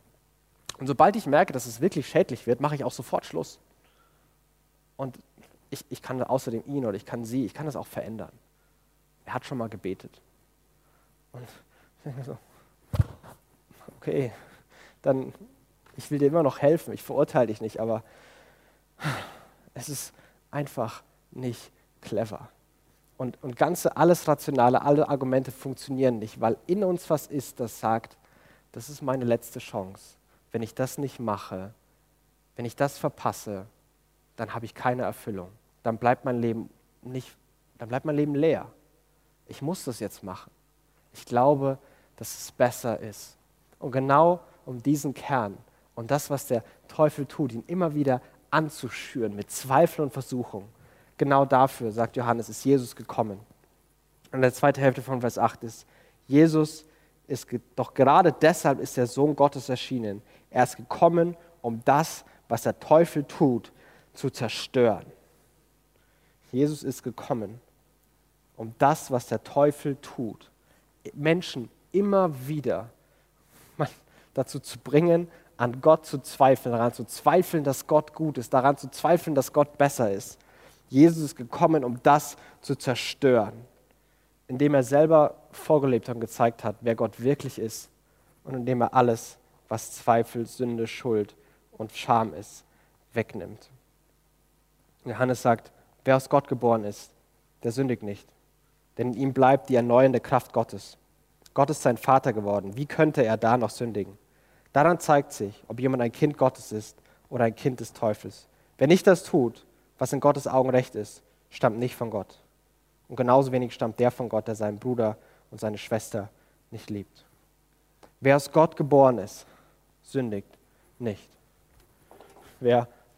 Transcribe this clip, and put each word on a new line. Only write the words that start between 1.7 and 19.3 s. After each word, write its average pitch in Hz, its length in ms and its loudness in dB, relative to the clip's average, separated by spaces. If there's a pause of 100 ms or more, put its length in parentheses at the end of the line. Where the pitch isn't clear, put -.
wirklich 151 280 -2
schädlich 156 380 0
wird, 120 140 0
mache 147 140 -2
ich 139 100 -6
auch 123 80 -6
sofort - 340 -8
Schluss. - 320 -10 (1400)
Und 131 220 -10 (520)
ich, - 180 -12
ich - 140 -12
kann 127 200 -6
außerdem 120 440 -4
ihn 139 180 -6
oder 101 120 -2
ich - 100 -14
kann 120 180 -8
sie, 123 200 -4
ich 95 100 -8
kann 151 120 -10
das 135 100 -6
auch 82 100 -10
verändern. 101 460 -12 (920)
Er 120 100 -10
hat 123 100 -8
schon 135 140 -10
mal 113 100 -6
gebetet. 95 520 -12 (1120)
Und 123 100 -18
ich - 640 -20
denke 123 140 -12
mir 117 60 -12
so, - 140 -12 (1600)
okay, 139 360 -4 (720)
dann, 131 300 -2 (640)
ich - 140 -16
will 147 80 -4
dir 143 80 4
immer 160 160 4
noch 135 180 0
helfen, 143 320 2
ich - 100 -12
verurteile 135 460 0
dich 107 120 -8
nicht, 110 200 -8
aber 113 220 -4 (1700)